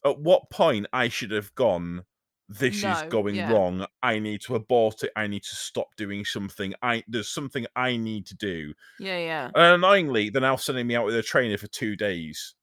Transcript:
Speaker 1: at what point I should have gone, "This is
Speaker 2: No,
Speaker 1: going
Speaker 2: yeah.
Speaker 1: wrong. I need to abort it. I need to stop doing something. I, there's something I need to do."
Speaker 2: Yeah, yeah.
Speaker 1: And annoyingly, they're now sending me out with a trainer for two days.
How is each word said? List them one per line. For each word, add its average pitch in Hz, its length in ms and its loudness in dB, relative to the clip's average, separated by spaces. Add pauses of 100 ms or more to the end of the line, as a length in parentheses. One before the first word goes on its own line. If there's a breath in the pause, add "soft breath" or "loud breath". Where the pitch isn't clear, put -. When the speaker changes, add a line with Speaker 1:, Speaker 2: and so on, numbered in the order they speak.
Speaker 1:
at 139 140 2
what 165 320 4
point 131 420 2
I 123 160 2
should 117 220 -6
have 104 240 -4
gone, 90 500 0 (440)
"This 120 280 -2
is 202 80 -4
Speaker 2:
No, 180 240 -2
Speaker 1:
going 104 280 0
Speaker 2:
yeah. 101 160 -2
Speaker 1:
wrong. 92 340 2 (160)
I 117 160 0
need 107 240 -6
to 123 120 -6
abort 113 480 2
it. - 140 -6
I 107 100 -2
need 101 180 -6
to - 120 -14
stop - 400 -8
doing 101 280 -8
something. 98 580 -6
I, 117 260 -2
there's 110 200 -6
something 135 380 -8 (100)
I 127 200 -2
need 110 300 -6
to - 80 -18
do." 82 400 -6 (240 loud breath)
Speaker 2:
Yeah, 190 200 -6
yeah. 160 360 -6
Speaker 1:
And 170 200 10
annoyingly, 170 560 4
they're 127 120 0
now 131 140 2
sending 127 300 -4
me 120 100 0
out 117 100 2
with 113 100 0
a 113 60 0
trainer 117 360 0
for 104 100 -10
two 107 280 -6
days. 85 680 -6